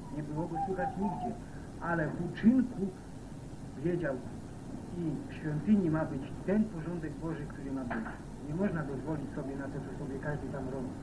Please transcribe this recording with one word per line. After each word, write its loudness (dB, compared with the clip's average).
nie -2
było -2
go -2
słychać 2
nigdzie, 0
ale 2
w 0
uczynku 6
wiedział 2
i 0
w -8
świątyni 6
ma 6
być -4
ten 6
porządek -2
Boży, -4
który -6
ma -2
być. -2
Nie -2
można 2
dozwolić -4
sobie -4
na -4
to, -4
co -6
sobie -4
każdy -2
tam -4
robi. -2